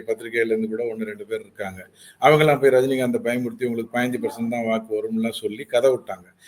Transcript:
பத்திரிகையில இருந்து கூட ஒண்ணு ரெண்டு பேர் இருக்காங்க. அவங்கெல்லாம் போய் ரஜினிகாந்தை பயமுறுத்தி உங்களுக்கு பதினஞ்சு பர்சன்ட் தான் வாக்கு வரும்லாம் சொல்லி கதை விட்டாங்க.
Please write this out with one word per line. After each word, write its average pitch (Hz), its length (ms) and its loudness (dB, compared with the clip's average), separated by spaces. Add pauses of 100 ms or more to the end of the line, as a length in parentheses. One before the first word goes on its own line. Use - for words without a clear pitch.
பத்திரிகையில 113 400 -2
இருந்து 110 220 0
கூட 110 160 -6
ஒண்ணு 113 200 -6
ரெண்டு 104 220 -10
பேர் 110 140 -6
இருக்காங்க. 95 480 -12 (340)
அவங்கெல்லாம் 151 380 6
போய் 139 100 6
ரஜினிகாந்தை 127 540 2
பயமுறுத்தி 120 420 -2
உங்களுக்கு 117 280 -4
பதினஞ்சு 123 280 -2
பர்சன்ட் 117 300 -4
தான் 117 140 -4
வாக்கு 110 300 -2
வரும்லாம் 110 440 -2
சொல்லி 107 240 -6
கதை 123 280 4
விட்டாங்க. 104 360 -6 (200)